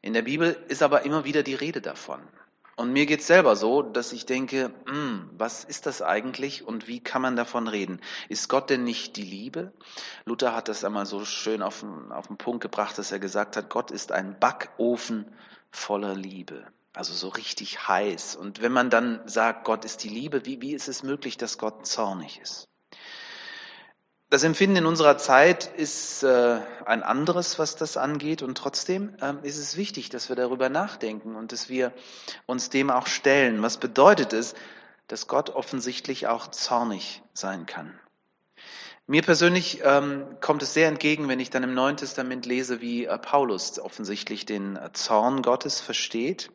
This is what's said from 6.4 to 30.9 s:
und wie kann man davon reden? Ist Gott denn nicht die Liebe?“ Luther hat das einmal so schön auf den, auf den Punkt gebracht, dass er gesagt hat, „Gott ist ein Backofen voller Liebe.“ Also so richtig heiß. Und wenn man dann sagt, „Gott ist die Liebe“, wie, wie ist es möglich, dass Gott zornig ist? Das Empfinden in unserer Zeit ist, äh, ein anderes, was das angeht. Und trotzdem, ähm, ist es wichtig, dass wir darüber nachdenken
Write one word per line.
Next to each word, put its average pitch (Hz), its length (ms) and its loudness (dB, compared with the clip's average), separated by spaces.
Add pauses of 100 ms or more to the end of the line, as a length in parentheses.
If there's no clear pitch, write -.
und 113 220 -8
wie 120 140 -10
kann - 220 -4
man 127 120 0
davon 117 320 -2
reden? 95 340 -4 (280)
Ist - 200 -6
Gott 135 220 0
denn 127 140 2
nicht - 320 -6
die 104 80 -8
Liebe?“ 117 480 -10 (520)
Luther 117 300 0
hat 113 140 -4
das 104 160 -6
einmal 101 220 -2
so 104 180 -8
schön 107 380 -2
auf - 180 -6
den, 80 320 -14
auf 67 160 -10
den 104 80 -12
Punkt 120 240 -6
gebracht, 104 380 -4
dass 101 120 -8
er 101 80 -4
gesagt 98 380 -2
hat, 107 140 -6
„Gott - 200 -4
ist - 220 -8
ein 98 260 -4
Backofen 117 960 -2 (360)
voller 101 440 -4
Liebe.“ 95 500 -10 (300)
Also - 200 -8
so 92 140 -6
richtig - 600 -8
heiß. 95 480 0
Und 101 240 -10
wenn 120 120 2
man 127 180 4
dann 117 360 2
sagt, 113 380 0
„Gott 110 200 0
ist - 200 -12
die 107 60 -8
Liebe“, 131 360 -4
wie, 131 140 -8
wie 139 140 -6
ist 135 140 -8
es 131 140 -8
möglich, 135 360 -6
dass 117 200 -6
Gott - 280 -6
zornig 98 540 -4
ist? - 280 -14 (1600)
Das 143 160 6
Empfinden 190 320 4
in 165 100 4
unserer 160 320 8
Zeit 151 580 6
ist, - 460 -6
äh, 120 380 6 (260)
ein 107 160 2
anderes, 160 560 0
was 151 180 -2
das 156 220 -4
angeht. 147 420 -2
Und 131 160 -6
trotzdem, 190 640 -4
ähm, 143 220 -4
ist 143 160 -8
es 147 180 -6
wichtig, 185 320 -6
dass 123 220 -8
wir 123 60 -2
darüber 127 340 0
nachdenken 113 640 -4